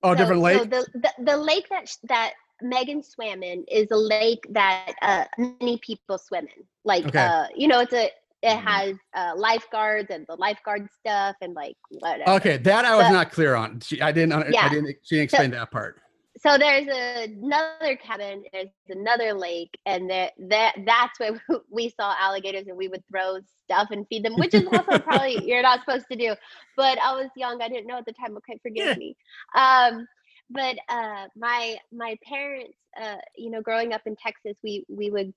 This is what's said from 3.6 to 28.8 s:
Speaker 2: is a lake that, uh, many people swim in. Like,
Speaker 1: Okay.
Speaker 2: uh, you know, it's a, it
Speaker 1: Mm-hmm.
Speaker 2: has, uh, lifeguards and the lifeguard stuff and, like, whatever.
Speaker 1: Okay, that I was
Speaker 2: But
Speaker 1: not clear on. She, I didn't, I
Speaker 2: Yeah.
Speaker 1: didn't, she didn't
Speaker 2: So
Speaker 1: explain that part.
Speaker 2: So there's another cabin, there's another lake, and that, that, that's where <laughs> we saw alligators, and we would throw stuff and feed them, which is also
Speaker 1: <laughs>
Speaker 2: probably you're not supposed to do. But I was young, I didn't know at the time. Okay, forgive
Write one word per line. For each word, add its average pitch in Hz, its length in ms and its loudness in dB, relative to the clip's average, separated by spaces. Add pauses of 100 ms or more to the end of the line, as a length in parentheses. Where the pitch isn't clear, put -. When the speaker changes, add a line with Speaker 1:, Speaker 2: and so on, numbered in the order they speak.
Speaker 2:
is 214 200 2
a 220 60 2
lake 214 540 2
that, 190 420 2 (100)
uh, 190 220 2 (140)
many 247 400 -2
people 202 400 -8
swim 170 280 -8 (100)
in. - 80 -20 (200)
Like, 196 220 2
Speaker 1:
Okay. 143 120 2
Speaker 2:
uh, 160 360 4
you 294 140 2
know, 247 120 6
it's 240 120 0
a, 240 140 2
it - 60 -4 (300)
Speaker 1:
Mm-hmm. 220 240 2
Speaker 2:
has, 196 300 0 (180)
uh, 175 220 -4
lifeguards 214 720 0
and 160 180 -10
the 165 80 -12
lifeguard 208 520 -4 (100)
stuff 202 440 -2
and, 180 120 -10
like, 170 220 -12 (140)
whatever. 170 420 -2
Speaker 1:
Okay, 190 260 2
that 196 280 4
I 226 100 6
was 226 100 8
Speaker 2:
But 214 60 6
Speaker 1:
not 175 200 4
clear 147 220 2
on. 113 260 -4
She, 131 220 -8
I 151 100 2
didn't, 165 200 2
I 151 180 0
Speaker 2:
Yeah. 208 200 4
Speaker 1:
didn't, 147 320 -2
she - 140 -2
didn't 151 140 2
Speaker 2:
So 294 60 4
Speaker 1:
explain 135 160 4
that 120 180 -8
part. - 300 -8 (380)
Speaker 2:
So 294 180 6
there's 285 300 4 (420)
another 294 680 -2
cabin, 202 460 -10 (120)
there's 190 140 -8 (200)
another 220 460 -2
lake, 170 500 -8
and 185 240 -4
that, 185 240 -2 (160)
that, 214 260 2 (120)
that's 240 340 2
where 226 180 -4 (100)
<laughs> - 220 -4
we 233 200 -4
saw 202 280 -4
alligators, 196 480 -4
and 185 120 -14
we 190 100 -6
would 185 220 -12
throw 190 280 -4 (260)
stuff 202 260 2
and 202 180 -8
feed 220 160 -6
them, 226 140 -2
which 349 160 2
is 359 120 6
also 359 320 2
Speaker 1:
<laughs> - 40 0
Speaker 2:
probably 269 440 0
you're 247 140 2
not 247 200 6
supposed 262 300 -4
to 254 60 -8
do. 226 180 -2 (440)
But 262 200 4
I 247 140 2
was 262 240 -6
young, 247 240 -6
I 233 80 -6
didn't 233 180 -10
know 247 120 -10
at 233 80 -12
the 226 80 -12
time. 226 240 -12
Okay, 214 240 -16
forgive 220 240 -6